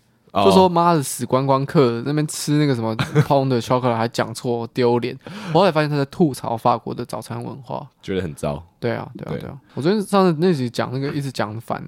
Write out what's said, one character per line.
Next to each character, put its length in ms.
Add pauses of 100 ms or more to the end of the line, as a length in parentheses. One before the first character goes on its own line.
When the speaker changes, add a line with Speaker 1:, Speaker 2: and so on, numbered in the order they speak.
(320)
Speaker 1:
哦。 140
Speaker 2:
就 40
说 180
：“妈 260
的， 80
死 240
观 200
光 200
客， 400
那 60
边 140
吃 260
那 140
个 80
什 80
么 140 (120)
<laughs> 200
pomme 200
de 120
chocolat 360
还 120
讲 240
错， 360
丢 300
脸。” 180 (360)
我 80
后 60
来 40
发 120
现 80
他 60
在 100
吐 260
槽 240
法 220
国 160
的 100
早 160
餐 220
文 160
化。 280 (160)
Speaker 1:
觉 140
得 60
很 120
糟。 280 (180)
Speaker 2:
对 120
啊， 140 (100)
对 100
啊， 40
Speaker 1:
对。 100
Speaker 2:
对 80
啊。 100 (160)
我 80
昨 80
天 120
上 280
次 100
那 120
集 160
讲 240
那 60
个， 100
一 120
直 100
讲 300
反， 280